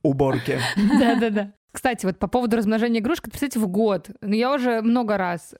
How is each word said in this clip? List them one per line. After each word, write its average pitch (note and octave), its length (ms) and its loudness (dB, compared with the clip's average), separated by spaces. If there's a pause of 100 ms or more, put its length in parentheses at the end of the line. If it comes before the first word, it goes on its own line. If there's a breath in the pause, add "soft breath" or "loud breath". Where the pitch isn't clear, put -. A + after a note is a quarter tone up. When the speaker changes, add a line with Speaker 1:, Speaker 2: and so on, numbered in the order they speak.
Speaker 1:
уборке. C3+ 680 0
Speaker 2:
<laughs> - 80 -4
Да-да-да. A3 760 2 (200)
Кстати, A#3+ 340 -2
вот F#3 140 -2
по G#3 80 -4
поводу A#3+ 280 0
размножения A3+ 440 0
игрушек, C#4 240 -2
представьте, B3+ 340 -6
в G#3+ 80 0
год. F#3+ 420 0 (140)
Ну, G3+ 100 -2
я A#3+ 220 0
уже B3 280 0
много A#3 360 2
раз, F3 420 -4